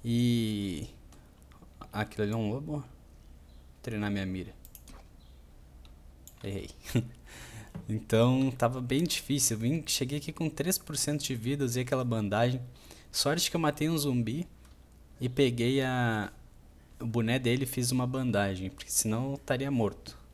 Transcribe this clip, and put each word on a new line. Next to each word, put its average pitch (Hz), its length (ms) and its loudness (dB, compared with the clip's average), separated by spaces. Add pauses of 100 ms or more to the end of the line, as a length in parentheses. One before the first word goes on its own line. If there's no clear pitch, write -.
E... 113 800 2 (1040)
Aquilo 107 320 -2
ali 104 100 0
é - 20 0
um 107 140 0
lobo? 147 220 -4
Vou 147 120 -4 (960)
treinar 104 300 -2
minha 98 140 0
mira. 95 280 -4 (1900)
Errei. 98 260 -6 (240)
<laughs> 120 100 2 (840)
Então, 123 640 4
tava 127 280 0
bem 127 240 2
difícil. 143 520 0
Eu 107 60 -6
vim, 147 260 0
cheguei 135 300 0
aqui 151 140 -6
com 160 180 -2
três 156 280 -2
por - 180 -8
cento 147 280 0
de 135 120 -2
vida, 131 300 0
usei 123 180 0
aquela 127 200 0
bandagem. 117 580 2 (500)
Sorte 165 380 2
que - 60 -4
eu 170 40 2
matei 151 300 2
um 165 80 2
zumbi 131 500 0 (720)
e 123 100 -2
peguei 127 520 4
a, 120 500 0 (680)
o 120 60 -6
boné 117 320 2
dele 123 260 2
e 123 40 -2
fiz 123 240 0
uma 127 160 2
bandagem, 101 600 2
porque - 200 -12
senão 117 400 0
eu 139 60 -4
estaria 135 340 -2
morto. 113 480 0 (160)